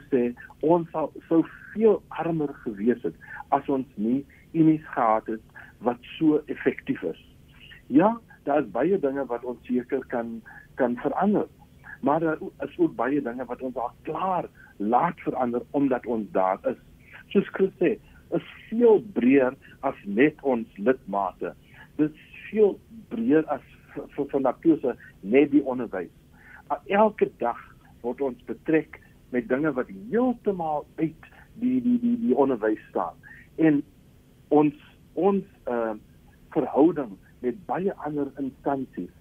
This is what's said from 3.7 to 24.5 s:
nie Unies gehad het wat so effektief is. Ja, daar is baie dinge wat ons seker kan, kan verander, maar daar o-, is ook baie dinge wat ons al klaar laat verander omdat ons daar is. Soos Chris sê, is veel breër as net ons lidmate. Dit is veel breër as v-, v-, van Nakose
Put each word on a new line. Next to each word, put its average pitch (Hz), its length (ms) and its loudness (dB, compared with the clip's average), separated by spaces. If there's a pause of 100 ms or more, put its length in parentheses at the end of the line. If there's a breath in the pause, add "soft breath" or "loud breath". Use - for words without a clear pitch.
nie 120 300 -2 (260 soft breath)
Unies 156 340 4
gehad 110 420 0
het 110 140 -8 (380 loud breath)
wat 110 180 -2 (200)
so 151 280 4
effektief - 580 -4
is. 82 160 -6 (680 soft breath)
Ja, 196 320 4 (240 soft breath)
daar 147 200 0
is 110 80 -12
baie 151 280 0
dinge 139 260 -2
wat 120 180 -6
ons 123 200 -8
seker 123 440 -2
kan, 117 340 -6 (340 loud breath)
kan 123 200 0
verander, 156 520 0 (540 loud breath)
maar - 180 0
daar 160 220 -2
o-, 370 100 -10 (100)
is 139 160 -8
ook 151 180 0
baie 131 260 -2
dinge 123 240 -8
wat 120 160 -10
ons 127 140 -8
al 123 260 -6
klaar 170 480 -4 (280 soft breath)
laat 127 420 0
verander 123 420 -4 (100)
omdat 135 340 0
ons 110 260 -2
daar 95 340 2
is. 127 120 -2 (520 soft breath)
Soos - 240 2
Chris 190 240 0
sê, 165 220 0 (320 soft breath)
is - 180 -4 (200)
veel 220 340 6 (100)
breër 127 400 4 (280 soft breath)
as 135 140 -2 (100)
net 120 360 2
ons 120 240 0 (120)
lidmate. 98 760 -2 (440 soft breath)
Dit 151 120 0
is - 400 -18
veel 202 300 2 (300)
breër 147 360 2
as 143 160 -6 (320)
v-, - 220 -12
v-, 143 160 -4
van 139 100 0
Nakose 131 560 2 (240 soft breath)